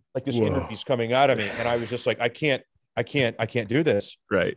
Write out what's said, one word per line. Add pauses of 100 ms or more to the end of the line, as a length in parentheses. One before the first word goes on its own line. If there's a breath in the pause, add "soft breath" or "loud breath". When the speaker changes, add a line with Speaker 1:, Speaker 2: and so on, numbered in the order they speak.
(140)
Speaker 1:
like,
this
Speaker 2:
Whoa.
Speaker 1:
energy's
coming
out
of
me.
And
I
was
just
like,
"I
can't, (340)
I
can't,
I
can't
do
this." (140)
Speaker 2:
Right.